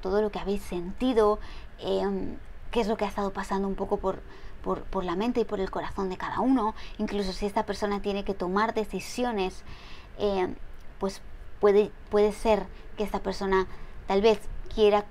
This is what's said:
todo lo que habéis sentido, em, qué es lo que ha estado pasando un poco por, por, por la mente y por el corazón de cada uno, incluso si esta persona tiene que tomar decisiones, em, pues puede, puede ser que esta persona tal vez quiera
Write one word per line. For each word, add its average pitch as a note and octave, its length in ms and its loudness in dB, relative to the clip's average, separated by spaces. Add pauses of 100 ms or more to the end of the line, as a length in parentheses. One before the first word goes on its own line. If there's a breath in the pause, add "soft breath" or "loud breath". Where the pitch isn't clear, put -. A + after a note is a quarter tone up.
todo G3 220 2
lo G#3+ 80 0
que F#3+ 80 -6
habéis G3 240 -2
sentido, G#3 760 2 (380 loud breath)
em, F#3+ 600 -2 (320)
qué A#3 100 2
es G3+ 60 2
lo G#3+ 100 2
que G#3+ 80 -2
ha G3 40 -2
estado G3 260 -2
pasando G3 340 -2
un F#3+ 60 -2
poco G3 240 -2
por, F#3+ 240 -2 (400 loud breath)
por, F#3+ 220 -4
por F#3+ 200 -2
la F3 100 -2
mente A#3 260 0
y A3 40 4
por G3+ 160 -4
el F#3+ 100 0
corazón F#3+ 380 -4
de F#3 80 -4
cada - 240 -4
uno, A3+ 340 4 (220 loud breath)
incluso G3+ 360 -2
si G3+ 120 -2
esta G#3 220 0
persona G3+ 340 -2
tiene G3+ 240 -2
que G3+ 80 -2
tomar G3 400 0
decisiones, G3+ 920 -2 (560 loud breath)
em, F#3+ 360 0 (440)
pues G3 220 -4 (400)
puede, G#3 300 8 (180)
puede G#3 240 6
ser G3+ 340 4 (300 loud breath)
que G#3+ 80 0
esta G3 160 -2
persona F#3+ 460 2 (400 loud breath)
tal G3 160 4
vez A3 180 8 (340)
quiera G#3 360 6